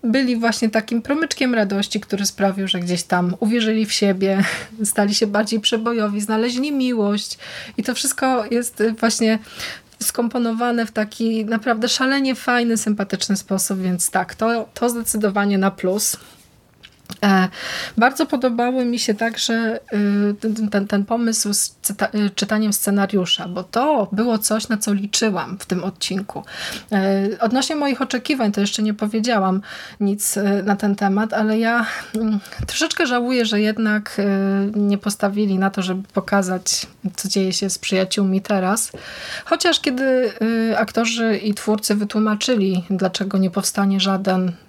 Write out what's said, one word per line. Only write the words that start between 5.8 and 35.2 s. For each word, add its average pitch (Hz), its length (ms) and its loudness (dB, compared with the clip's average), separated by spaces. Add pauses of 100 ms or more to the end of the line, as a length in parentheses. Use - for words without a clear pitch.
znaleźli 240 500 0
miłość 226 680 0 (400)
i 220 60 -4
to 247 120 -2
wszystko 254 560 0
jest, 240 300 -2
y, 226 100 2
właśnie 220 480 2 (640)
skomponowane 233 840 0
w 220 60 -10
taki 220 540 -2
naprawdę 226 440 0
szalenie 269 460 2
fajny, 240 420 2
sympatyczny 202 600 0
sposób, 190 440 -2
więc 180 280 0
tak, 185 260 -2
to, 226 380 0
to 240 160 0
zdecydowanie 208 680 0
na 190 140 4
plus. 190 460 -2 (1040)
E, 185 260 4 (480)
bardzo 262 280 4
podobały 247 600 0
mi 240 140 0
się 220 140 0
także, 226 640 -2 (140)
y, 202 400 2
ten, 214 360 -2
ten, 202 180 0
ten 202 180 0
pomysł 226 480 0
z - 280 -2
cyta-, - 340 -2
y, 208 140 2
czytaniem 208 440 0
scenariusza, 196 760 0
bo 175 160 -6
to 240 480 2
było 220 260 2
coś, 214 320 0
na 220 80 0
co 208 160 0
liczyłam 202 640 -2
w - 80 -12
tym 180 180 -2
odcinku. - 600 -6 (480)
E, 196 360 2 (120)
odnośnie 254 360 0
moich 277 260 0
oczekiwań, 254 500 0
to 202 100 0
jeszcze 202 220 0
nie 214 100 0
powiedziałam 208 680 0 (380)
nic, 208 380 0
y, 202 280 2
na 202 100 2
ten 202 200 0
temat, 202 380 0
ale 220 260 2
ja, 226 260 2 (300)
mm, 220 240 0 (280)
troszeczkę 311 400 -2
żałuję, 247 380 2
że 208 160 0
jednak, 214 580 0
y, 196 600 2
nie 202 180 2
postawili 202 600 0